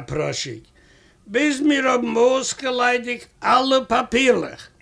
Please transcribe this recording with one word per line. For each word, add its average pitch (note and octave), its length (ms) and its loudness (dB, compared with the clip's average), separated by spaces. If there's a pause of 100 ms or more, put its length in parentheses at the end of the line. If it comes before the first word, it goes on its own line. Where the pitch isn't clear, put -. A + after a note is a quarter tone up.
פראשיק. C#3 580 -6 (640)
ביז C4+ 340 0
מיר C#4 280 2
האבן A#3+ 280 0
אויסגעליידיגט B3 1080 0 (180)
אלע C4 440 2
פאפירלעך. A#3 800 0 (140)